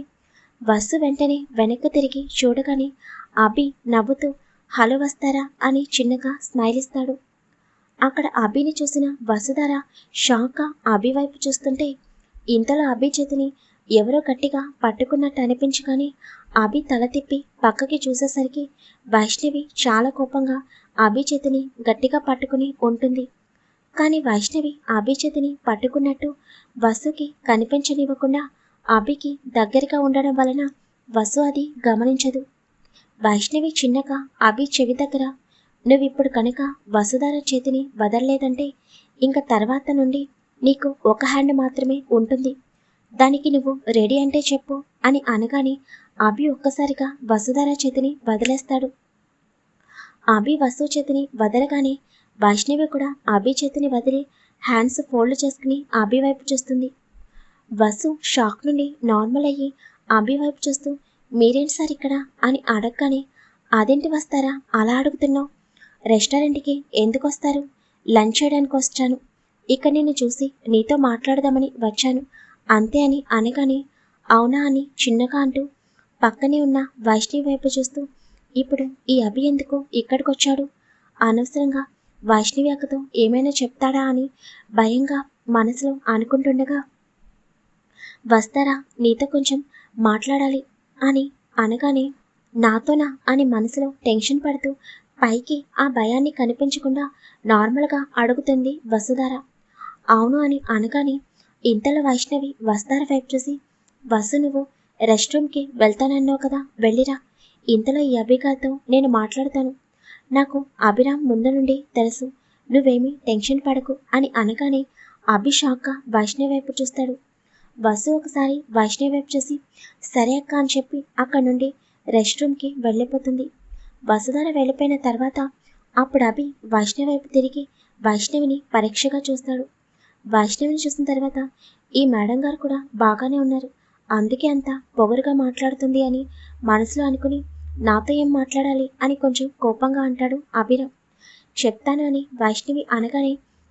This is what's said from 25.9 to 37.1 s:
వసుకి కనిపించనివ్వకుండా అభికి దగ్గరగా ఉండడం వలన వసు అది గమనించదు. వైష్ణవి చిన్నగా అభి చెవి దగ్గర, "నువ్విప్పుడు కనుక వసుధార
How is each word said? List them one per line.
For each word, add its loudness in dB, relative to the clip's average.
వసుకి -2
కనిపించనివ్వకుండా 0
అభికి 0
దగ్గరగా 0
ఉండడం 2
వలన 0
వసు 0
అది 0
గమనించదు. 2
వైష్ణవి 2
చిన్నగా 0
అభి 2
చెవి 0
దగ్గర, -2
"నువ్విప్పుడు 4
కనుక 0
వసుధార 0